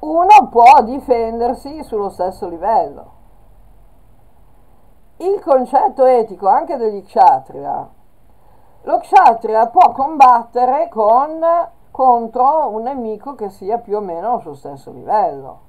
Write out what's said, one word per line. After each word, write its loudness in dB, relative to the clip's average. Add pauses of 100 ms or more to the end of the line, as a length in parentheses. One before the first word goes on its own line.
uno 4
può 6
difendersi -6
sullo -8
stesso -8
livello. -4 (2000)
Il -4
concetto 0
etico 0
anche 0
degli -6
kshatriya, -2 (960)
lo -4
kshatriya 2
può 4
combattere 2
con, 0 (500)
contro 0
un -8
nemico -10
che -10
sia -8
più -8
o -4
meno -8
al -6
suo -18
stesso -18
livello. -6